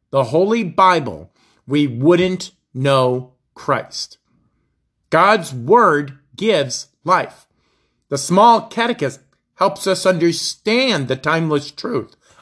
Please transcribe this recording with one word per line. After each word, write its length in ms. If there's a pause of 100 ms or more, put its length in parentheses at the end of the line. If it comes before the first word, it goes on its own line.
(100)
the 140
Holy 400
Bible, 680 (360)
we 200
wouldn't 680 (200)
know 640 (200)
Christ. 640 (920)
God's 420
word 640 (160)
gives 540 (160)
life. 400 (640)
The 80
Small 520
Catechism 540 (340)
helps 300
us 200
understand 1040
the 80
timeless 540
truth 460 (260)